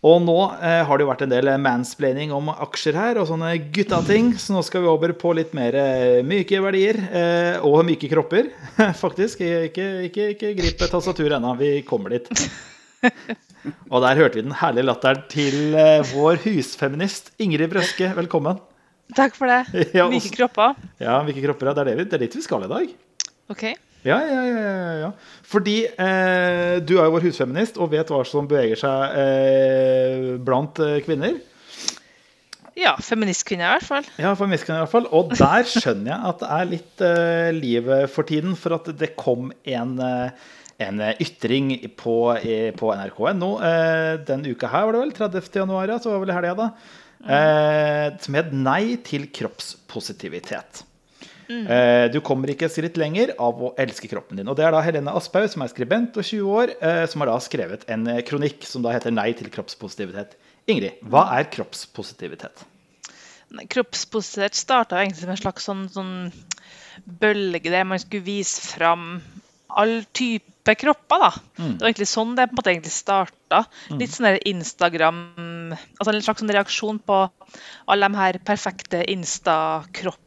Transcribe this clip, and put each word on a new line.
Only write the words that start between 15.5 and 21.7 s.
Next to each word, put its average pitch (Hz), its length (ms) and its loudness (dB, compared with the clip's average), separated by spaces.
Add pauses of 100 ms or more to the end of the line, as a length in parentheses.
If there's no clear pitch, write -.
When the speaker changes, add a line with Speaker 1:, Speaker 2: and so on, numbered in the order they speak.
Speaker 1:
eh, 156 360 8
vår 151 320 4
husfeminist, 156 960 -2
Ingrid 165 320 2
Brøske. 185 480 0
Velkommen. 170 400 0 (520)
Speaker 2:
Takk 269 280 2
for 269 80 0
det. 247 140 6 (180)
Speaker 1:
<laughs> - 160 0
Ja, 180 140 6
og 254 80 2
Speaker 2:
Myke 214 160 -4
Speaker 1:
s- - 20 -12
Speaker 2:
kropper. 240 400 2 (220)
Speaker 1:
Ja, 123 260 2
myke 139 240 -4
kropper, 143 240 0